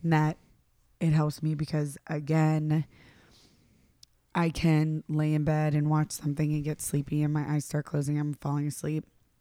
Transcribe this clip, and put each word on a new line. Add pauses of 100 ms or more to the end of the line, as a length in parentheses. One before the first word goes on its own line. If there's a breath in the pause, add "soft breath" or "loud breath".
And
that, (600)
it
helps
me
because, (120)
again, (1500 soft breath)
I
can
lay
in
bed
and
watch
something
and
get
sleepy
and
my
eyes
start
closing.
I'm
falling
asleep. (360)